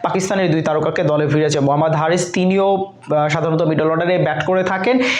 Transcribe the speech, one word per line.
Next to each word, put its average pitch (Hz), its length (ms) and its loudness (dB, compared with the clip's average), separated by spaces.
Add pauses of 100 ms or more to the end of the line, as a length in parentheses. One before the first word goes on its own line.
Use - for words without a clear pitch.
পাকিস্তানের 190 480 0
দুই 160 100 2
তারকাকে 156 420 0
দলে 147 240 2
ফিরেছে। 151 320 2
মোহাম্মদ 147 360 2
হারিস 175 380 0
তিনিও, 196 420 2
আহ, 151 540 -2
সাধারণত 160 320 0
মিডল 156 300 0
অর্ডারে 175 260 0
ব্যাট 151 280 -2
করে 185 180 0
থাকেন। 196 360 -2 (200)